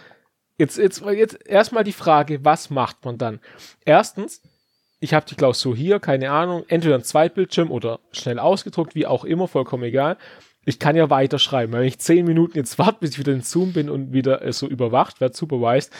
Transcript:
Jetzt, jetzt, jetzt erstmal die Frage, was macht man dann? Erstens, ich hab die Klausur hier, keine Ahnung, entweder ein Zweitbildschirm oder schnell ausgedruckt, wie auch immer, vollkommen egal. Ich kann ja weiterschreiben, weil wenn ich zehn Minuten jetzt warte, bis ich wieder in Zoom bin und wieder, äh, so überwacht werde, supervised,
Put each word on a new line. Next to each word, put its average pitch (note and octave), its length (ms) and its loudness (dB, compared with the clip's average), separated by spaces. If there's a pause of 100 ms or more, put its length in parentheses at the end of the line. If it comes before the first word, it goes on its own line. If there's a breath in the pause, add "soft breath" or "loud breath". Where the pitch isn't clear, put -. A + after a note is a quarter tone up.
(580 soft breath)
Jetzt, - 180 0
jetzt, G3 260 2
jetzt G#3 440 0
erstmal A3 380 2
die G3+ 80 -6
Frage, D3 520 0
was D3+ 240 2
macht C3 380 -4
man A#2+ 100 -10
dann? A2+ 240 -6 (460 loud breath)
Erstens, G3 560 2 (580)
ich D#3 140 -4
hab D3+ 100 2
die - 120 -18
Klausur B2+ 380 0
hier, F#3 260 0
keine C3+ 320 -2
Ahnung, E3+ 360 -2
entweder E3 280 2
ein A#2 60 -2
Zweitbildschirm E3 680 0
oder A#2 300 -6 (120)
schnell A#2+ 260 -6
ausgedruckt, D#3+ 560 -2
wie D3+ 120 -2
auch C3 180 -2
immer, F3 240 -2
vollkommen B2+ 360 -4
egal. C3+ 340 -2 (480 loud breath)
Ich - 120 -2
kann D#3 180 0
ja D#3 140 4
weiterschreiben, C3+ 640 0
weil A#2 80 0
wenn C3 60 2
ich B2 100 -8
zehn F3 260 4
Minuten E3 320 2
jetzt C3+ 220 -6
warte, - 220 2
bis D3+ 100 -4
ich C3 80 -12
wieder C#3 160 0
in B2+ 80 -4
Zoom F3+ 320 -2
bin D3 160 -2
und C3+ 240 -6
wieder, C3 260 2
äh, - 100 -6
so C#3 160 -6
überwacht B2+ 540 0
werde, B2+ 160 0
supervised, C3 640 -2